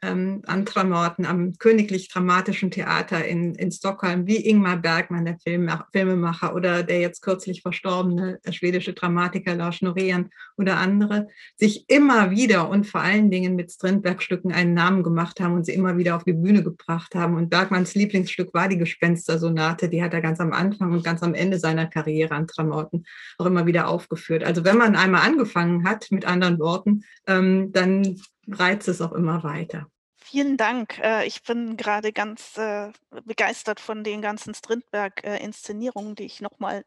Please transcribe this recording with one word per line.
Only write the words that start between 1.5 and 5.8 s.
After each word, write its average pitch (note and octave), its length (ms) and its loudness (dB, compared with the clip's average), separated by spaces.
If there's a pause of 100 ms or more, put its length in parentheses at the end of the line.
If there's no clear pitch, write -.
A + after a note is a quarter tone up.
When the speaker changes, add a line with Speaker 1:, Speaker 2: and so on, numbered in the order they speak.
Speaker 1:
Königlich G#3 520 2
Dramatischen F#3 600 0
Theater E3 560 -2
in, E3+ 300 -2
in F#3+ 160 -4
Stockholm, F3+ 560 -2
wie G#3+ 80 2
Ingmar G3+ 420 4
Bergman, E3+ 480 -2
der E3+ 140 -6
Filmma-, E3+ 540 -2